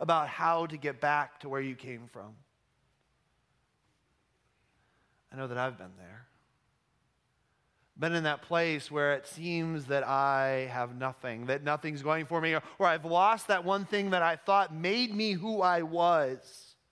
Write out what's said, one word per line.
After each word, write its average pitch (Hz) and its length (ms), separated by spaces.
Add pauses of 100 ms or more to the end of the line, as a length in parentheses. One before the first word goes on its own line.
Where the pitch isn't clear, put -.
about 156 260
how 165 400
to 156 100
get 139 240
back 147 400
to 147 80
where 135 120
you 131 160
came 120 360
from. 107 220 (3000)
I 131 40
know 135 100
that 123 120
I've 127 200
been 92 180
there. 95 280 (1700)
Been 165 160
in 165 80
that 151 200
place 165 500
where 143 220
it 135 120
seems 165 600
that 139 200
I 135 680
have 123 240
nothing, 123 500
that 143 180
nothing's 147 360
going 151 260
for 165 140
me, 160 140
or, 160 80 (160)
or 196 80
I've 160 180
lost 190 440
that 180 160
one 196 220
thing 202 240
that 180 120
I 165 140
thought 196 360
made 208 400
me 208 200
who 190 300
I 175 200
was 160 960 (140)